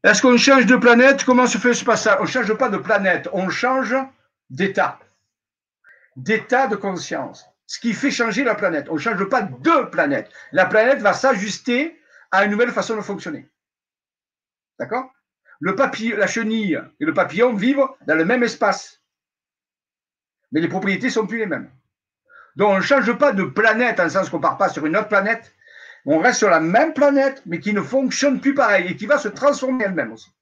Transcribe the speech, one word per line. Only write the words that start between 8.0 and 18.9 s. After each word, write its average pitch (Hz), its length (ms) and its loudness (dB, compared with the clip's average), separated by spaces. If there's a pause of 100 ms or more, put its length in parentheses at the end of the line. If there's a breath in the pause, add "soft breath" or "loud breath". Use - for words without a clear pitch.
changer 226 320 -2
la 220 120 0
planète. 170 340 -2
On 160 60 -4
ne 147 40 -2
change 202 260 -2
pas 226 160 0
de 233 480 0
planète. 143 420 -2 (200 loud breath)
La 185 140 2
planète 220 360 2
va 202 120 2
s'ajuster 247 840 -2 (320 soft breath)
à 196 140 2
une 208 60 -2
nouvelle 233 200 0
façon 220 240 -4
de 208 60 -6
fonctionner. 175 480 -12 (1300)
D'accord ? 240 320 -8 (480 soft breath)
Le 185 160 -2
papier, 226 400 -2
la 202 120 0
chenille 220 520 -2 (200)
et 147 60 -4
le 160 80 -2
papillon 196 400 0
vivent 262 320 0 (200)
dans 156 100 0
le 160 100 2
même 240 180 2
espace. - 580 -4 (1500)